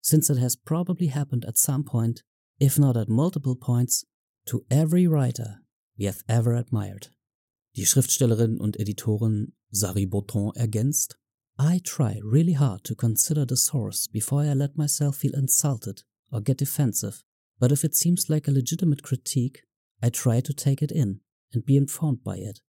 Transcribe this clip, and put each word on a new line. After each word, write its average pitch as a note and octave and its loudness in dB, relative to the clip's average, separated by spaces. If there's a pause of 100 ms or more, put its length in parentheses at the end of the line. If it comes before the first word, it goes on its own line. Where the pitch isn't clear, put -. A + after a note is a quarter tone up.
since D#3 2
it C3 2
has B2 0
probably F3 -2
happened C3+ -4
at - -4
some C#3+ 0
point, A#2 -2 (360)
if C#3 2
not C3+ 4
at A2 -2
multiple C#3 0
points, B2 -2 (400)
to A2+ -6
every D#3+ 4
writer B2 -2 (380)
we G2+ -2
have F#2+ -6
ever A#2 2
admired.“ G2+ -6 (640)
Die - -6
Schriftstellerin A2+ 2
und G#2 -2
Editorin G#2+ -2 (180)
Sari G2 0
Boton G2+ -2
ergänzt, A2+ -2 (400)
„I E3+ 2
try A2+ -2
really D3+ 4
hard C3+ 0
to A2 -6
consider B2+ 0
the A#2+ -2
source - -2
before C#3 0
I C#3+ 0
let C#3 -2
myself D3 0
feel - -2
insulted C3 -2 (240)
or A#2 -4
get C3 0
defensive, B2+ -2 (360)
but B2+ 4
if D3 0
it D#3 -2
seems - 0
like D3+ 0
a C#3 2
legitimate D3 0
critique, - -4 (360)
I A#2+ 4
try A#2 0
to C#3 -4
take C#3 0
it D3 -4
in G2+ 0 (320)
and A#2 -2
be C#3 4
informed C#3 0
by G2 -8
it. G2+ -12